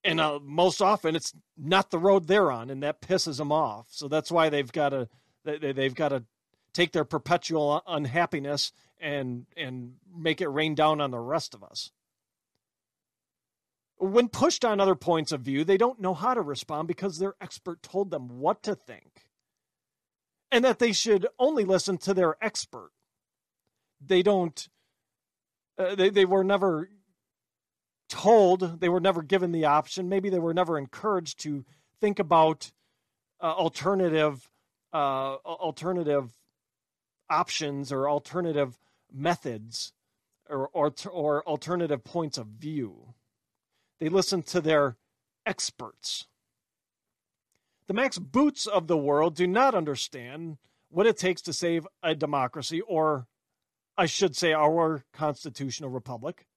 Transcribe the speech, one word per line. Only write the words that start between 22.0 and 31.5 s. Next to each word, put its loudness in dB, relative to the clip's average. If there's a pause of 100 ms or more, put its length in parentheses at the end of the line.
their 2
expert. -8 (1120)
They 4
don't, 0 (1120)
uh, -2
they, 4
they 6
were 4
never 2 (1200)
told, 4
they 2
were 2
never 2
given 0
the 0
option, 2
maybe 0
they 0
were 0
never 0
encouraged -4
to -8 (340)